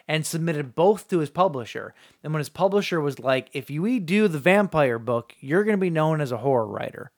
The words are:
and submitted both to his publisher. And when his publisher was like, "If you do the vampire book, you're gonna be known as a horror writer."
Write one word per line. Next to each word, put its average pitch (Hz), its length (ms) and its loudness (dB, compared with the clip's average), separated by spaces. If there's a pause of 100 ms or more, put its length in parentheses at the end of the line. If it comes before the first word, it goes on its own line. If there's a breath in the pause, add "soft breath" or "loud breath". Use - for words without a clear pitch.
and 156 180 -4
submitted 156 480 -4
both 202 360 2
to 180 100 0
his 147 100 -2
publisher. 127 640 -4 (300 soft breath)
And 151 100 -8
when 156 60 -2
his 143 80 -6
publisher 190 540 0
was 143 180 -4
like, 131 320 0
"If 135 180 -10
you 190 300 -2
do 202 300 2
the 156 100 -4
vampire 156 580 4
book, 117 440 -4
you're 165 240 0
gonna 214 120 2
be 185 120 0
known 156 320 0
as 131 100 -2
a 120 60 -4
horror 123 280 2
writer." - 520 -10